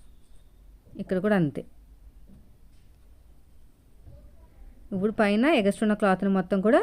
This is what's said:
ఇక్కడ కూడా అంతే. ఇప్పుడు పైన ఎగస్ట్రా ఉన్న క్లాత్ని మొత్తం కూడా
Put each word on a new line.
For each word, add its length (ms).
ఇక్కడ 160
కూడా 160
అంతే. 280
ఇప్పుడు 280
పైన 260
ఎగస్ట్రా 280
ఉన్న 140
క్లాత్ని 400
మొత్తం 220
కూడా 220